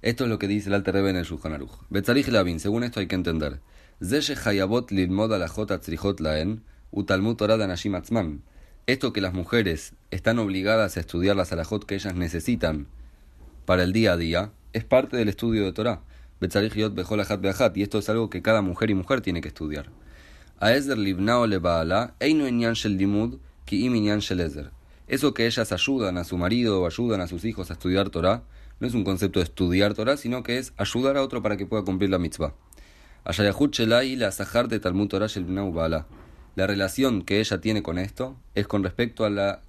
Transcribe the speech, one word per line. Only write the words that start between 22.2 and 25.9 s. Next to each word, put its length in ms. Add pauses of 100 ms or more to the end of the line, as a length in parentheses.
inyan 280
shel 200
limud, 440 (260)
ki 220
im 80
inyan 240
shel 220
ezer. 280 (380)
Eso 260
que 140
ellas 240
ayudan 480